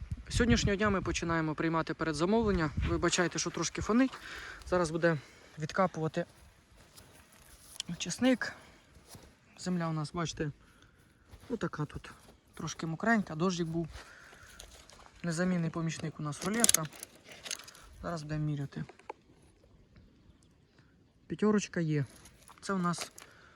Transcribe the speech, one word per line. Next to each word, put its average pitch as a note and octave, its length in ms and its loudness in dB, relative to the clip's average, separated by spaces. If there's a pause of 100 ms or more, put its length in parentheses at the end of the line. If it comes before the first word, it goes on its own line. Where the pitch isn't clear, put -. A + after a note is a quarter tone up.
(300)
З - 80 0
сьогоднішнього A3+ 380 4
дня G#3 140 2
ми F#3+ 120 2
починаємо E3 540 -2
приймати E3 380 0
передзамовлення. E3+ 800 2 (180)
Вибачайте, E3+ 500 0
що F3 100 -2
трошки E3 320 -4
фонить. B3 300 4 (540)
Зараз F3 260 2
буде E3 260 2 (420)
відкапувати D#3+ 680 0 (1700)
чесник. - 560 0 (1040)
Земля F3 300 -2
у D#3+ 60 0
нас, D3+ 200 -4
бачите, D#3+ 380 -2 (1000)
отака - 360 -4
тут. - 260 -10 (420)
Трошки - 320 -8
мокренька, F#3 500 0
дощик E3+ 320 0
був. E3 200 -2 (1400)
Незамінний E3+ 460 0
помічник D#3+ 500 -4
у D#3 40 -6
нас D3 220 -4
рулетка. G#3+ 400 8 (1160)
Зараз E3+ 220 -4
будемо D3+ 220 -2
міряти. D3 380 -4 (2500)
П'ятерочка G3+ 520 2
є. D3+ 260 2 (560)
Це G3+ 120 -4
у G3 40 0
нас, F3 340 -2 (440)